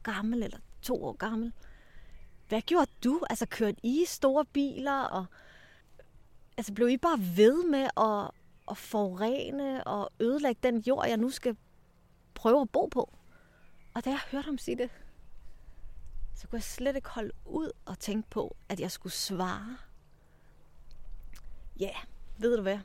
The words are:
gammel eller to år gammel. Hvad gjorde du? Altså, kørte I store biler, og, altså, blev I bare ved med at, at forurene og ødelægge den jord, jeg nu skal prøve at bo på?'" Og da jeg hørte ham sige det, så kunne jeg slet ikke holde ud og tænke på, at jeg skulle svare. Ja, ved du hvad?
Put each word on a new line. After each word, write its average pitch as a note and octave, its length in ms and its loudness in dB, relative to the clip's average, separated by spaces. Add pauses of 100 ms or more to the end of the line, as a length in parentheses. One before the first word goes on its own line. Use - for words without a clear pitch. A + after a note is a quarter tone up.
gammel A3 400 0
eller - 140 -6 (240)
to - 220 -2
år A#2 100 -4
gammel. A3+ 400 -2 (920)
Hvad A3 140 2
gjorde D#4+ 300 4 (120)
du? C#4+ 260 4
Altså, A3 160 0
kørte - 380 0
I C#4+ 240 4
store C#4 380 4
biler, C#4 560 0
og, F#3 240 -2 (1300)
altså, G#3+ 160 -6
blev A#3+ 160 4
I C4 80 4
bare E4 220 4 (160)
ved C#4 340 8
med C4+ 180 4 (100)
at, G#3 340 2 (400)
at G3 60 -6
forurene A#3+ 1080 -2
og - 320 -2
ødelægge B3+ 440 2
den A#3+ 160 4
jord, B3+ 280 2
jeg A#3 100 2
nu A#3 120 2
skal B3 280 -2 (760)
prøve B3 280 6
at A#3 80 0
bo - 160 4
på?'" - 300 -4 (800)
Og A#3+ 120 -6
da C4 40 0
jeg C#4 100 0 (120)
hørte C#4 140 -4
ham D4 120 -4
sige - 200 -4
det, B3 120 -2 (1500)
så - 80 -12
kunne A#3 100 -4
jeg A3 60 -2
slet C4+ 320 0
ikke C4+ 140 -4
holde G#3+ 220 -4 (140)
ud D#4 260 -4 (140)
og F3+ 140 -10
tænke G#3+ 300 -2
på, - 260 -4 (140)
at F#3+ 100 -4
jeg F3+ 120 -4
skulle - 220 -10
svare. G3 640 -4 (2000)
Ja, F#3+ 120 -2 (460)
ved A#3 180 4
du A3 60 0
hvad? G3 240 0